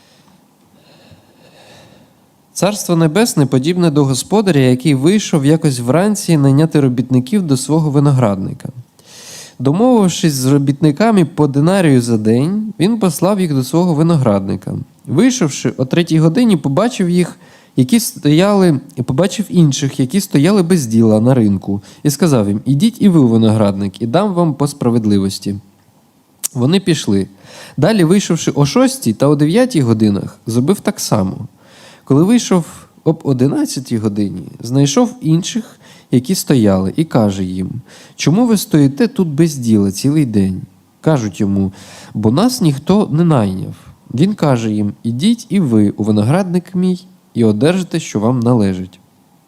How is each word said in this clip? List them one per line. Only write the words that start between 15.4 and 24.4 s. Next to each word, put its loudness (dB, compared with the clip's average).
о -2
третій 0
годині, 2
побачив -2
їх, -2
які 2
стояли, 2
і -4
побачив -2
інших, 0
які -2
стояли 2
без 0
діла 2
на 2
ринку, 0
і 0
сказав 0
їм: -2
'Ідіть 0
і 4
ви 4
у 6
виноградник, 0
і -4
дам 0
вам 0